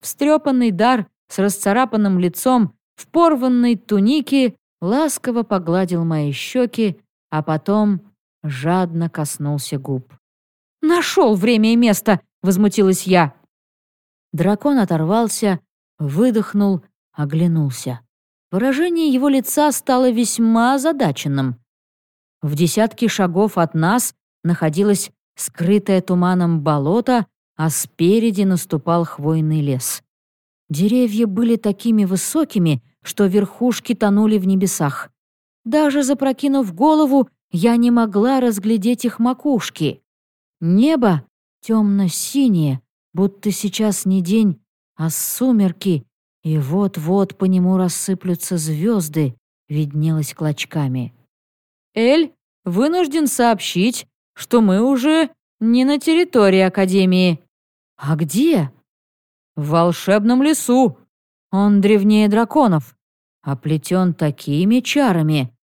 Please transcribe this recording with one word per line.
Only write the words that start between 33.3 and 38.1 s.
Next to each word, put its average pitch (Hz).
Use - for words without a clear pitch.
тонули 214
в 185
небесах. 185
Даже 285
запрокинув 269
голову, 277
я 233
не 240
могла 233